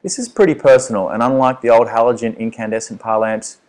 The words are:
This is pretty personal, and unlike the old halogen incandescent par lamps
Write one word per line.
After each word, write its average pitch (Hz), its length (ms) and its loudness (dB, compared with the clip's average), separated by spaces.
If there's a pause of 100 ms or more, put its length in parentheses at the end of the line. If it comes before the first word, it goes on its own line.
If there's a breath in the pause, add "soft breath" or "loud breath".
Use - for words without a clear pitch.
This 190 160 -10
is 233 120 -10
pretty 180 240 0
personal, 127 560 2
and 110 120 -4
unlike 127 380 0
the 117 80 -2
old 117 200 4
halogen 113 500 -2
incandescent 113 640 -8
par 110 180 -2
lamps 110 400 -4 (100)